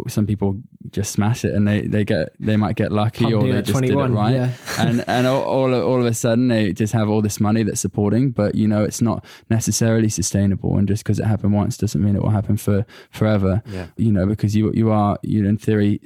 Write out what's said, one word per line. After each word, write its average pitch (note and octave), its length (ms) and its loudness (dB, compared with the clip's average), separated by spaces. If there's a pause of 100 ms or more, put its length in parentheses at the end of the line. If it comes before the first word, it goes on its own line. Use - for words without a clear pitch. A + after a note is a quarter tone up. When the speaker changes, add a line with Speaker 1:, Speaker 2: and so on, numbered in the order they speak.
Speaker 1:
some G#2+ 180 -2
people G2+ 340 -2 (300)
just - 220 -6
smash G#2+ 320 0
it G2 100 -2
and G#2 120 2
they, G#2 160 0
they G#2 220 0
get, G2 340 -2
they G#2+ 180 0
might G#2 200 0
get G2+ 160 -2
lucky G#2+ 320 0
Speaker 2:
Pumped A2+ 100 2
Speaker 1:
or G#2 120 2
Speaker 2:
in C3 60 0
Speaker 1:
they B2 60 0
Speaker 2:
at - 60 -2
Speaker 1:
just C3 160 0
did B2+ 100 0
it - 40 2
Speaker 2:
twenty-one, C3 200 0
Speaker 1:
right. A2 200 2
Speaker 2:
yeah. B2+ 180 0 (140)
Speaker 1:
<laughs> - 120 -6
And, A#2+ 300 0
and B2 180 0
all, C3 160 0
all, C3 320 0
all B2 260 0
of A#2+ 60 2
a A2+ 80 0
sudden A#2+ 340 2
they A2 240 2
just G#2+ 200 -2
have G#2+ 160 2
all G#2+ 140 2
this G#2+ 180 -2
money A2 240 2
that's - 160 -2
supporting, G#2+ 500 0
but, G#2 240 0
you G#2+ 140 0
know, G#2+ 160 2
it's - 180 -4
not G#2 220 0 (260)
necessarily A2+ 580 2
sustainable. F#2+ 680 0
And G2 80 2
just G2+ 180 -2
'cause G#2 140 0
it - 80 -4
happened G2+ 280 0
once G2+ 220 -2
doesn't G2 260 -2
mean G2+ 120 2
it F2+ 80 0
will - 80 0
happen G2+ 260 0
for G2+ 300 -2 (240)
forever, G#2 600 0
Speaker 3:
Yeah. F#2 160 -10 (100)
Speaker 1:
you A2 160 0
know, F#2 140 2
because G#2 300 -2
you, G#2+ 180 2
you A2 160 2
are, G#2 320 2
you G#2 200 0
know, G2 60 2
in G#2+ 100 2
theory, G#2 460 2